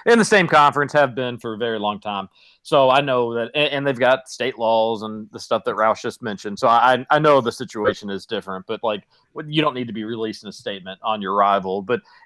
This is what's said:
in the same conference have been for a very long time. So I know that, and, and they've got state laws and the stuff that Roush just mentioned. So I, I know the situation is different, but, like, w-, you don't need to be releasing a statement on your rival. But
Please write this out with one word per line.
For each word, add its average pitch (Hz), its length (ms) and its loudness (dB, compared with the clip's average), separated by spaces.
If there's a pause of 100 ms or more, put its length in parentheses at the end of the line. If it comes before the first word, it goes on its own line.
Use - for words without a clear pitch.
in 233 140 6
the 214 60 6
same 185 240 4
conference 143 440 4
have 139 220 2
been 123 240 -6
for 113 160 -8
a - 40 -12
very 113 200 -2
long 104 220 -4
time. 104 280 -8 (360)
So 139 260 4
I 131 100 4
know 123 340 0
that, 117 200 -4
and, 147 180 0
and 139 140 -2
they've 135 100 0
got 127 320 2
state - 300 -6
laws 113 440 0
and 107 280 -10
the 113 80 -14
stuff 110 260 -4
that 110 120 -4
Roush 107 260 2
just - 180 -8
mentioned. 104 380 -8
So - 80 0
I, 120 420 4
I 147 120 2
know 147 200 6
the 117 120 -2
situation 104 580 -4
is 98 160 -8
different, 95 400 -8
but, 107 160 -8
like, 107 240 -4 (300)
w-, 151 180 -10
you 156 80 2
don't 147 120 0
need 127 120 -6
to 117 60 -10
be 107 100 -8
releasing 110 460 -8
a 95 40 -14
statement 95 500 -12
on 110 200 -4
your 95 140 -4
rival. 98 460 0
But 113 180 -2 (260)